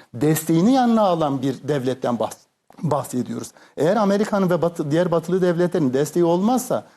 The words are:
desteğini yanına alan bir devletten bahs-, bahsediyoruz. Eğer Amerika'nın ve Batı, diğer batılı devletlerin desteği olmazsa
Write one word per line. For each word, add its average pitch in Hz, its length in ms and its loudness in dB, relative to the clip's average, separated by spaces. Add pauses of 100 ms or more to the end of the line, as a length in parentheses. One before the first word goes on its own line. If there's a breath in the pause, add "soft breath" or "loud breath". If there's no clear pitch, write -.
(140 loud breath)
desteğini 160 580 2
yanına 233 300 2
alan 160 400 0
bir 131 260 -4
devletten 127 460 -2
bahs-, 107 300 -6 (380)
bahsediyoruz. 123 680 -4 (280 soft breath)
Eğer 165 200 2
Amerika'nın 202 540 0
ve 170 120 0
Batı, 165 280 -2
diğer 170 200 2
batılı 170 320 0
devletlerin 175 500 0
desteği 156 320 0
olmazsa 180 640 0 (100)